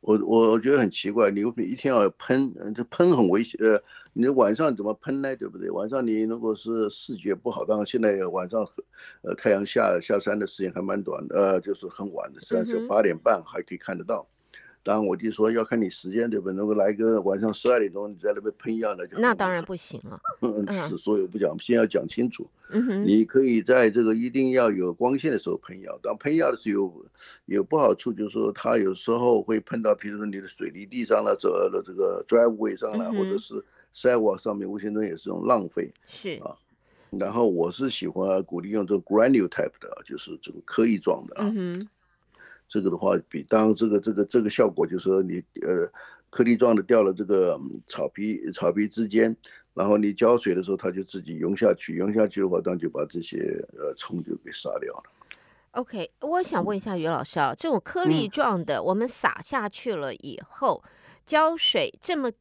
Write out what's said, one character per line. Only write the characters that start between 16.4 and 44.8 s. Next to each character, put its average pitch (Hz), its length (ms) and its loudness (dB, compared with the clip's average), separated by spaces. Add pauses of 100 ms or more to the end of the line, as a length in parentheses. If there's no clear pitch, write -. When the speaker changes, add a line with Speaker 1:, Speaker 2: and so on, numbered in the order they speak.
Speaker 1:
不 95 100 -4
对？ 95 60 -4
如 101 80 -2
果 107 100 0
来 101 200 4
个 113 260 2
晚 95 180 0
上 107 140 0
十 - 180 0
二 123 80 6
点 104 140 0
钟， 101 180 -8
你 101 40 -14
在 95 200 -2
那 101 60 -6
边 107 180 -4
喷 113 200 -6
药， 107 160 -2
那 90 120 -10
就 - 80 -18
很 - 20 -8
危 - 40 -4
险。 - 0 -
Speaker 2:
那 240 140 4
当 185 180 0
然 170 100 -4
不 185 140 -10
行 - 280 -12
了。 - 140 -16 (100)
Speaker 1:
<laughs> 571 120 -8
嗯， 107 260 -2
Speaker 2:
嗯。 165 220 -4
Speaker 1:
是， 92 80 -6
所 104 220 0
以 - 20 0
我 95 60 -2
不 90 120 -10
讲， 85 200 0
先 120 180 0
要 113 80 4
讲 82 240 -2
清 120 220 -2
楚。 - 180 -14 (220)
Speaker 2:
嗯 226 160 0
哼。 202 200 0
Speaker 1:
你 104 200 6
可 135 180 2
以 120 160 4
在 120 300 6
这 117 120 2
个 110 120 4
一 117 160 -2
定 131 220 2
要 120 180 4
有 92 200 0
光 123 280 0
线 151 120 0
的 113 80 0
时 90 120 -4
候 85 80 -2
喷 92 240 -14
药， - 200 -12
当 110 140 -4
喷 147 180 -2
药 156 160 2
的 120 60 -2
时 107 140 -6
候 98 140 2
有， 85 220 -10 (380)
有 101 180 0
不 151 140 0
好 120 180 6
处， - 160 -4
就 107 160 -4
是 101 40 -6
说 110 220 0
它 117 260 0
有 95 160 2
时 - 160 -6
候 120 320 4
会 110 180 0
碰 117 220 -8
到， 107 120 4
比 104 140 -8
如 104 80 -8
说 104 80 -8
你 98 160 -8
的 95 80 -16
水 82 220 -8
泥 98 160 -16
地 120 180 -6
上 107 180 2
了， 104 160 2
走 98 120 0
了 92 340 0
这 92 80 -16
个 92 340 -2
driveway 110 480 4
上 110 220 -6
了， 113 140 -2
Speaker 2:
嗯 - 20 -4
哼。 202 60 -2
Speaker 1:
或 190 120 0
者 196 60 -2
是 113 260 -8 (320)
sidewalk 107 440 2
上 107 180 -6
面， 101 100 -6
无 101 120 -8
形 104 160 -6
中 107 100 -2
也 95 100 -4
是 82 140 -12
一 - 20 -8
种 90 160 -6
浪 113 220 2
费。 - 240 -6 (140)
Speaker 2:
是。 - 360 -12
Speaker 1:
啊， - 140 -12 (540)
然 98 200 -4
后 117 160 4
我 87 240 2
是 131 200 -4
喜 - 180 -6
欢 95 360 0
鼓 87 180 -8
励 98 80 -10
用 104 160 -2
这 101 100 0
个 90 60 -2
granule 110 440 4
type - 320 -6
的， - 280 -16
就 - 100 -12
是 - 240 -12
这 - 100 -18
种 80 140 -14
颗 - 220 2
粒 113 100 4
状 - 300 -2
的 - 100 -16
啊。 214 80 -4 (100)
Speaker 2:
嗯 180 200 -4
哼。 202 140 -10 (840)
Speaker 1:
这 107 80 0
个 95 80 0
的 87 80 -2
话 92 220 2 (100)
比， - 200 -8
当 107 180 4
然 110 80 4
这 113 140 0
个， 104 100 2
这 110 140 -2
个， 101 140 2
这 123 140 2
个 107 80 0
效 104 220 4
果 - 160 0